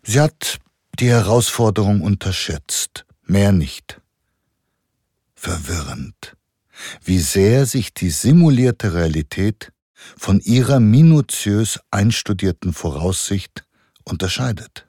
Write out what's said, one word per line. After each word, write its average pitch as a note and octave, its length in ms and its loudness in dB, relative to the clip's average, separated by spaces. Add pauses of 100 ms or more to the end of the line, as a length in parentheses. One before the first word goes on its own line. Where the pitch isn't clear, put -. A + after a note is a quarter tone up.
Sie A2+ 160 2
hat - 400 -2 (400)
die B2 100 2
Herausforderung G#2+ 920 2
unterschätzt, - 1040 -6 (180)
mehr G2+ 280 2
nicht. - 500 -4 (1300)
Verwirrend, D#2 1000 -10 (680)
wie F#2 180 0
sehr G2+ 460 2
sich B2 280 -4
die F#2 160 -4
simulierte B2+ 840 2
Realität E2+ 760 -4 (460)
von G2 240 0
ihrer B2+ 380 2
minutiös A2+ 1000 4 (120)
einstudierten F#2+ 840 -2
Voraussicht F2 920 -6 (380)
unterscheidet. - 840 -8